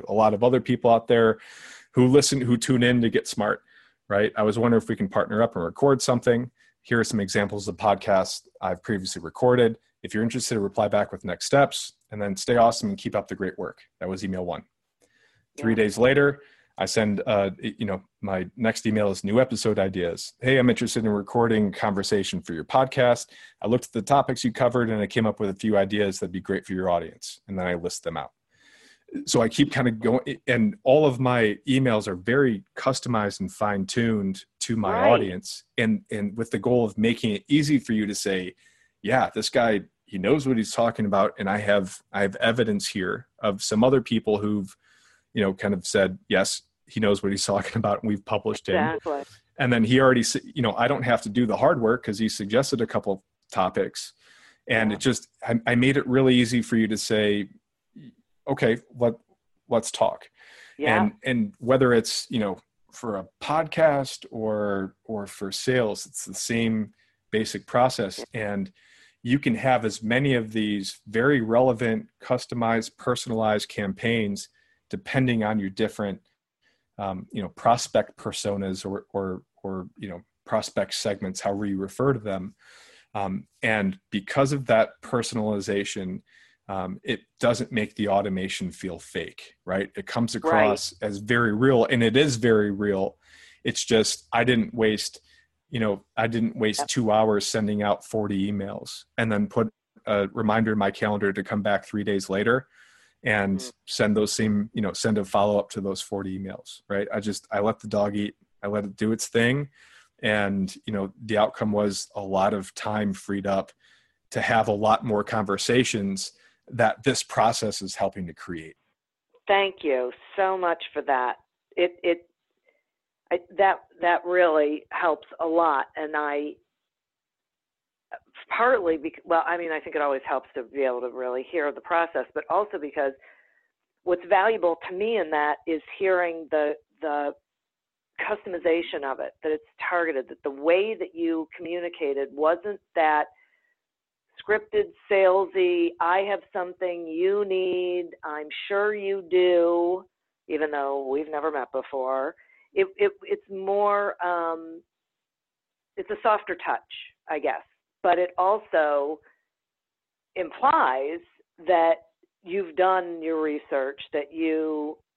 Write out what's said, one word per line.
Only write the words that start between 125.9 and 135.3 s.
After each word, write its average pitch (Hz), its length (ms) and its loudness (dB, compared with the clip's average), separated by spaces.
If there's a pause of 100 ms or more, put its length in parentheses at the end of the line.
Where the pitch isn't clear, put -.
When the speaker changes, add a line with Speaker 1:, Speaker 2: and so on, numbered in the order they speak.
Speaker 2:
And 156 200 -6
I, 147 380 -4 (1900)
partly 208 480 4
bec-, 151 280 -10
well, 165 220 2
I 170 120 -2
mean, 170 140 -4
I 156 80 -4
think 165 140 -12
it 156 60 0
always 139 260 0
helps 131 280 -4
to 135 80 -6
be 135 220 -4
able 123 180 -2
to 123 80 -6
really 127 400 -6
hear 147 200 -2
the 131 120 -12
process, 165 420 -2 (100)
but 147 140 -6
also 202 320 -2
because 143 320 -4 (920)
what's 175 220 -2
valuable 190 520 2 (100)
to 185 80 -8
me 220 220 -2
in 160 140 -2